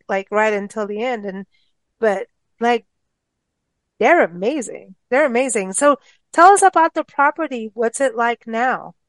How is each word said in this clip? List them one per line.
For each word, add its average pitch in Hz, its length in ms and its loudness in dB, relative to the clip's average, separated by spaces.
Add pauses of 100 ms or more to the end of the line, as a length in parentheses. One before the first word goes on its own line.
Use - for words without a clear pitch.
like, 196 220 -4
right 214 220 0
until 202 340 -6
the 208 160 -8
end. 233 240 -6
And, 196 200 -10 (540)
but, 202 280 -2 (300)
like, 233 280 -2 (1120)
they're 285 260 4
amazing. 196 720 -8 (160)
They're 285 160 2
amazing. 233 480 -2
So 285 240 2 (340)
tell 359 200 8
us 392 100 2
about 339 320 4
the 311 100 -4
property. 277 680 -4
What's 233 260 -4
it 254 160 -2
like 233 300 -4
now? 226 480 -4 (140)